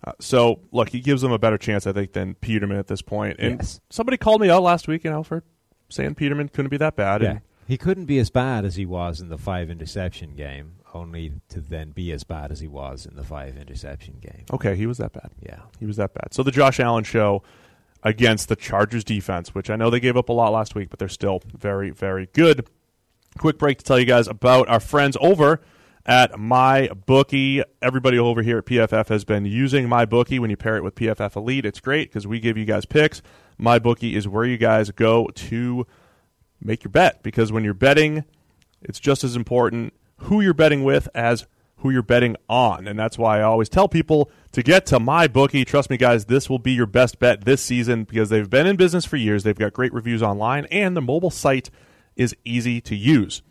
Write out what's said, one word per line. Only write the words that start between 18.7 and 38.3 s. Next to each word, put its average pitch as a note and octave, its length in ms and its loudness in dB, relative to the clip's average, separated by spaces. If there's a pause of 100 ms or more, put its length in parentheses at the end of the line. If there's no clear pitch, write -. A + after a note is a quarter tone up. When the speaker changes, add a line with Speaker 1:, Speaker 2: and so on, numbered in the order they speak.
Speaker 1:
defense, F#2+ 500 -6
which G2 160 -8
I G#2+ 60 -4
know A2+ 140 0
they A#2+ 100 0
gave B2 160 0
up B2 140 0
a B2 40 -2
lot A#2 200 2
last A2 220 -4
week, G2+ 140 -8
but - 80 -18
they're F#2+ 120 -8
still G2 320 -4 (120)
very, G2 360 -6
very F#2+ 420 -8
good. D3+ 380 2 (680)
Quick D#3 220 -2
break C#3+ 200 0
to - 40 -20
tell C3 160 2
you B2 60 4
guys A#2+ 240 4
about B2+ 400 4
our A#2 100 4
friends C#3+ 400 0
over D#3 420 4 (440)
at B2 260 6 (500)
MyBookie. C3+ 840 0 (180)
Everybody B2+ 360 2
over A#2 240 2
here A2+ 180 0
at - 60 -10
P B2 140 0
F A2+ 140 2
F A2 160 0
has G#2+ 160 -2
been G#2 200 -2
using B2+ 420 0
MyBookie. A#2+ 520 2
When A#2 100 -2
you G2+ 80 -4
pair A2 200 -2
it E2 60 -4
with F#2+ 120 -8
P A#2 140 -2
F G#2+ 120 -4
F G2+ 140 -6
Elite, A#2 300 -4
it's G2+ 140 -6
great D3 320 -4
'cause G2+ 140 -10
we A2+ 140 -6
give A2+ 180 -2
you A2 80 -6
guys G2+ 200 -2
picks. D3+ 360 -2 (380)
MyBookie A#2 540 2
is G2+ 140 -4
where G#2+ 180 -2
you B2 120 -4
guys A2 340 2
go A2+ 440 2
to B2 500 -6 (760)
make A2+ 240 -6
your F#2+ 80 -12
bet, E3+ 300 4
because A2+ 300 -2
when A2 120 -2
you're G#2 120 -2
betting, D3+ 480 2 (580)